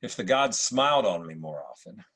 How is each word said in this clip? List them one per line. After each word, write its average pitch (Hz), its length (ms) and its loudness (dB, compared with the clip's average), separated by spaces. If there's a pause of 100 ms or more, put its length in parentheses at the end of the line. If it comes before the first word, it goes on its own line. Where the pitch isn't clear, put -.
if 120 140 -10
the 120 80 -6
gods 131 360 2
smiled 135 460 4
on 87 200 0
me 80 100 -12
more 78 340 -10
often. - 340 -20 (120)